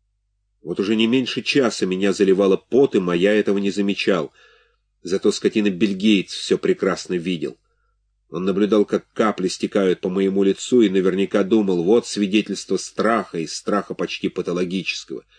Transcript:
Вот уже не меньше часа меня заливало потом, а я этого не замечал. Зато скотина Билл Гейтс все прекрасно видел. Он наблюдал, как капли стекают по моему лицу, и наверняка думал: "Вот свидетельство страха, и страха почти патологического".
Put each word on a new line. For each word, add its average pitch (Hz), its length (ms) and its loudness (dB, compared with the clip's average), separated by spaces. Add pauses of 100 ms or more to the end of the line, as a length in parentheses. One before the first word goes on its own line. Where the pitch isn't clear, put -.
(640)
Вот 87 180 -6
уже 104 160 0
не 113 100 4
меньше 120 360 -2
часа 120 420 0
меня 95 300 0
заливало 95 420 4
потом, 113 540 2
а 87 60 2
я 101 180 2
этого 101 240 2
не 101 120 -2
замечал. 98 640 -2 (720)
Зато 95 280 0
скотина 104 380 0
Билл 98 260 0
Гейтс 98 380 2
все - 240 -2
прекрасно 92 640 -2
видел. 80 400 -6 (760)
Он 87 120 -6
наблюдал, 98 400 2
как - 280 -4
капли 101 360 0
стекают 95 520 -2
по 95 80 -4
моему 98 360 0
лицу, 113 380 2
и 104 60 6
наверняка 95 540 0
думал: 95 400 2
"Вот 113 240 2
свидетельство 101 720 -2
страха, 104 640 -4
и 80 100 -4
страха - 440 -4
почти - 360 -6
патологического". 90 1000 -6 (120)